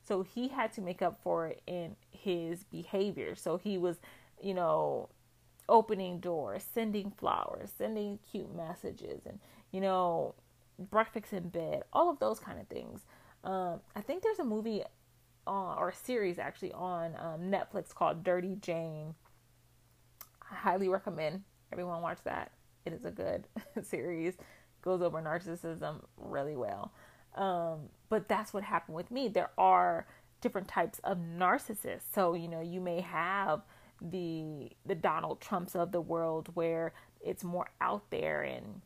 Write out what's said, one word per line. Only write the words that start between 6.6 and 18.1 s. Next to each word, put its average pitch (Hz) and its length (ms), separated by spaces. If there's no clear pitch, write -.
sending 208 380
flowers, - 680
sending 208 420
cute 190 240
messages, - 720
and, - 140
you 190 100
know, 175 540
breakfast 214 540
in 175 160
bed, 156 420
all 339 180
of 311 100
those 220 200
kind - 200
of - 80
things. 60 340
Um, 185 380
I 208 60
think 330 220
there's 427 160
a 311 60
movie, 214 380
uh, 185 280
or 180 160
a 180 60
series 202 440
actually 143 320
on, 165 460
um, 165 340
Netflix - 420
called 160 300